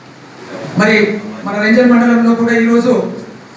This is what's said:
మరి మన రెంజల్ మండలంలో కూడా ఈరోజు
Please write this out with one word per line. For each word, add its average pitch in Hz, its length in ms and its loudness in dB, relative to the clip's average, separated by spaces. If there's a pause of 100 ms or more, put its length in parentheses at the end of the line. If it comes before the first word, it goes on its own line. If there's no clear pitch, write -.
(800)
మరి 214 180 0 (480)
మన 202 100 -8 (100)
రెంజల్ 240 280 4
మండలంలో 233 480 4
కూడా 233 220 0
ఈరోజు 233 300 2 (640)